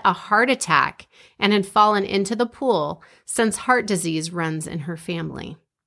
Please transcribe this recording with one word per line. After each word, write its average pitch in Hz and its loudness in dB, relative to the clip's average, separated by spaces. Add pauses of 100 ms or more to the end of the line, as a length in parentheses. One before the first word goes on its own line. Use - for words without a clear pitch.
a 190 4
heart 226 2
attack 156 0 (320)
and 202 2
had 202 2
fallen 208 4
into 196 -2
the 233 0
pool 185 -2 (240)
since 220 0
heart 247 0
disease 170 -2
runs 160 -4
in - -6
her 160 -8
family. 160 -8 (300)